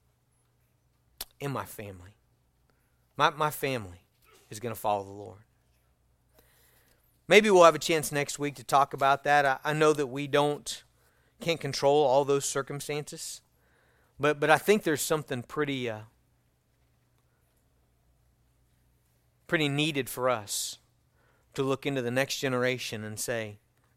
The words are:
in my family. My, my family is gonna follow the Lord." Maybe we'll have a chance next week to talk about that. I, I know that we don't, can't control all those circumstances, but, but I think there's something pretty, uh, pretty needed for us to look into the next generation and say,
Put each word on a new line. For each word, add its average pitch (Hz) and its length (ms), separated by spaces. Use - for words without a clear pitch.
in 143 120
my 107 140
family. 98 500
My, 151 140
my 151 200
family 113 540
is 107 120
gonna 113 120
follow 104 300
the 98 80
Lord." 101 320
Maybe 208 240
we'll 180 140
have 160 100
a 151 40
chance 160 320
next 143 280
week 143 160
to - 80
talk 139 300
about 139 320
that. 147 200
I, 131 200
I 151 80
know 156 200
that 143 140
we 139 200
don't, 147 560
can't 165 220
control 143 420
all 135 220
those 139 180
circumstances, 143 1000
but, 143 220
but 151 80
I 151 80
think 208 260
there's 156 180
something 143 400
pretty, 135 480
uh, 107 120
pretty 156 220
needed 143 400
for 127 200
us - 500
to 139 100
look 135 220
into 139 160
the 120 100
next 131 280
generation 127 680
and 107 120
say, 110 420